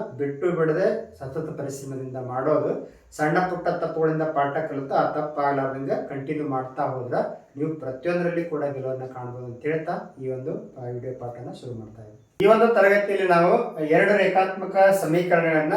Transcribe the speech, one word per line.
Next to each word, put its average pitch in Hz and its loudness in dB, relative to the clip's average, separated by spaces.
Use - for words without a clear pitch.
ಬಿಟ್ಟು 143 -2
ಬಿಡದೆ 160 0
ಸತತ 143 -8
ಪರಿಶ್ರಮದಿಂದ 131 -8
ಮಾಡೋದು, - -2
ಸಣ್ಣ 160 2
ಪುಟ್ಟ 180 0
ತಪ್ಪುಗಳಿಂದ 160 0
ಪಾಠ 143 0
ಕಲಿತು 139 -4
ಆ - 2
ತಪ್ಪು 151 -4
ಆಗ್ಲಾರ್ದಂಗೆ 139 -2
ಕಂಟಿನ್ಯೂ 143 -6
ಮಾಡ್ತಾ 131 -4
ಹೋದ್ರೆ 127 -4
ನೀವು 156 -2
ಪ್ರತಿಯೊಂದರಲ್ಲಿ 170 -2
ಕೂಡ 147 -4
ಗೆಲುವನ್ನ 131 -4
ಕಾಣ್ಬೋದು 123 -10
ಅಂತ 117 -14
ಹೇಳ್ತಾ 160 -4
ಈ 131 -6
ಒಂದು, 135 -8
ಆ, 123 -12
ವಿಡಿಯೋ 123 -8
ಪಾಠನ 120 -12
ಶುರು 120 -12
ಮಾಡ್ತಾ 110 -16
ಇದ್ದೀವಿ. - -20
ಈ 202 8
ಒಂದು 226 6
ತರಗತಿಯಲ್ಲಿ 196 4
ನಾವು 180 4
ಎರಡು 175 4
ರೇಖಾತ್ಮಕ 190 2
ಸಮೀಕರಣಗಳನ್ನ 165 2